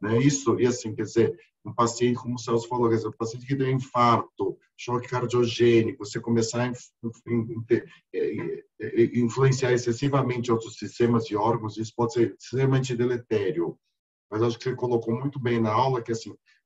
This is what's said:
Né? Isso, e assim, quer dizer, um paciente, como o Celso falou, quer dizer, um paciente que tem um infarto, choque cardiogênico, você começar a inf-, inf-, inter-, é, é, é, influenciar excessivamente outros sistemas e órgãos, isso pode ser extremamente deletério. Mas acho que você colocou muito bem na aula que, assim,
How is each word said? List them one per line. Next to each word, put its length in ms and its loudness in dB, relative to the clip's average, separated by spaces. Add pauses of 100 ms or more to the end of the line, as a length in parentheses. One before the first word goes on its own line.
Né? 180 2
Isso, 400 4
e 60 4
assim, 300 0
quer 80 -4
dizer, 360 2 (260)
um 80 -10
paciente, 460 2
como 160 -6
o 40 -6
Celso 280 -2
falou, 220 0
quer 60 4
dizer, 140 0
um 40 -10
paciente 320 -8
que 100 -2
tem 180 0
um 40 2
infarto, 800 0 (200)
choque 300 -6
cardiogênico, 1000 2
você 140 -8
começar 440 0
a 40 -2
inf-, 240 -10 (120)
inf-, 240 -10
inter-, 600 -2 (260)
é, 60 -4
é, 440 -4 (180)
é, 380 2
influenciar 540 2
excessivamente 800 0
outros 260 -2
sistemas 520 0
e 60 -4
órgãos, 420 -2
isso 180 -8
pode 180 -2
ser 260 0
extremamente 560 0
deletério. 840 -2 (540)
Mas 100 -2
acho 160 0
que 80 -16
você 100 -2
colocou 440 0
muito 200 -4
bem 200 0
na 120 2
aula 300 2
que, 100 -6
assim, 220 -8 (320)